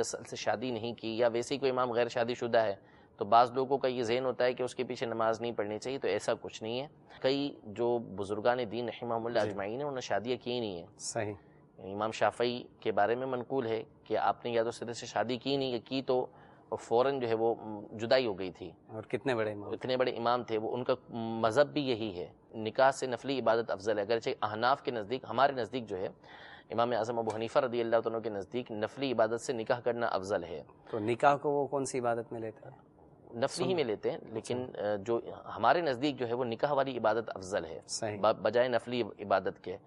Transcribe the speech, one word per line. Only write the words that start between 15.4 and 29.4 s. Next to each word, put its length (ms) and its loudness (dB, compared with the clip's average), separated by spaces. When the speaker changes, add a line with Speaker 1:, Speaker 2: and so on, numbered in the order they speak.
Speaker 1:
نہیں، 140 0
یا 140 0
کی 180 -2
تو 240 2
فوراً 400 4
جو 80 0
ہے، 60 2
وہ 200 4
جدائی 340 4
ہو 120 -2
گئی 120 -4
تھی۔ 200 -10
Speaker 2:
اور 160 -10
کتنے 320 -2
بڑے 180 0
امام؟ 200 -10
Speaker 1:
اتنے 240 -2
بڑے 140 2
امام 320 2
تھے، 160 -2
وہ، 160 -2
ان 100 -2
کا 100 2
مذہب 520 2
بھی 220 -2
یہی 300 -2
ہے، 140 -8
نکاح 360 4
سے 160 -2
نفلی 340 -2
عبادت 300 2
افضل 280 0
ہے۔ 40 2
اگرچہ 280 0
احناف 400 2
کے 80 -4
نزدیک، 380 -4
ہمارے 240 4
نزدیک 340 -4
جو 120 -4
ہے، 100 -2
امام 220 2
اعظم 260 0
ابو 160 0
حنیفہ 240 0
رضی 220 2
اللہ 240 2
تعالیٰ 180 -2
کے 80 -4
نزدیک 420 -6
نفلی 400 -2
عبادت 280 4